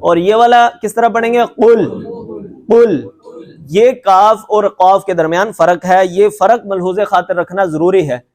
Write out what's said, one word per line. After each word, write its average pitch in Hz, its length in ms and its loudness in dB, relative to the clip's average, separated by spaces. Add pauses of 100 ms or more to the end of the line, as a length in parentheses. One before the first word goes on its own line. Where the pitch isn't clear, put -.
اور 170 160 0
یہ 175 180 0
والا 240 340 4 (140)
کس 208 120 -8
طرح 233 140 0
پڑھیں 226 240 -2
گے؟ 240 60 0 (180)
قل، 214 480 2 (640)
قل۔ 214 400 2 (640)
یہ 208 200 2 (140)
کاف 202 340 2 (100)
اور 208 160 -2
قاف 190 400 0
کے 190 100 -4
درمیان 170 380 -2
فرق 170 320 0
ہے، 185 220 2
یہ 185 220 0 (100)
فرق 220 280 0
ملحوظ 185 400 -4
خاطر 180 300 -2
رکھنا 180 280 -4
ضروری 170 440 0
ہے 123 100 -6 (160)